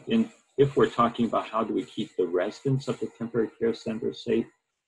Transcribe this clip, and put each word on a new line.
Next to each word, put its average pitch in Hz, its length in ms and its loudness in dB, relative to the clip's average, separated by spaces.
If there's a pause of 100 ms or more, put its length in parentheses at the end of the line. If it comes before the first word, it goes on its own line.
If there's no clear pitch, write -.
in, 113 240 2 (260)
if 139 200 4
we're 113 120 6
talking 120 380 2
about 101 200 -2
how - 160 -2
do 104 80 -4
we 98 120 0
keep - 340 -10
the 92 80 2
residents 104 640 -2
of 120 120 -4
the - 80 -4 (100)
temporary 117 420 -2
care 113 160 0
center 113 400 -6
safe, 117 320 -2 (400)